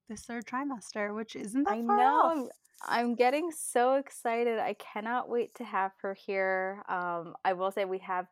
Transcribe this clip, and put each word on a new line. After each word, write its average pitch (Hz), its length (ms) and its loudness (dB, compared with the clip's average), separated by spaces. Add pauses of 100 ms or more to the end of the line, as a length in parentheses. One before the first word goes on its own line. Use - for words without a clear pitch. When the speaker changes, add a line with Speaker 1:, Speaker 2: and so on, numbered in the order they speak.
Speaker 1:
this 214 140 -12
third 233 240 -8
trimester, 233 720 -6
which 220 180 -8
isn't 233 300 -2
that 403 80 2
Speaker 2:
I 233 120 -2
Speaker 1:
far 403 120 4
Speaker 2:
know. 277 300 6
Speaker 1:
off. 330 60 4
Speaker 2:
I'm, 277 160 -2 (340)
I'm 240 340 0
getting 277 340 4
so 254 460 2
excited. 233 640 0
I 208 140 -2
cannot 226 540 -4
wait - 280 -2
to 247 80 -10
have 196 280 0 (100)
her 196 120 -4
here. 190 760 0
Um, 175 460 -4 (100)
I 190 100 4
will 190 180 0
say 202 120 0
we 185 160 -2
have 180 320 -4